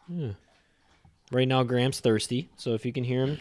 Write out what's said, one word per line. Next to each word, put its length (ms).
Yeah. 240
Right 160
now, 160
Graham's 360
thirsty, 580
so 160
if 120
you 80
can 100
hear 220
him 160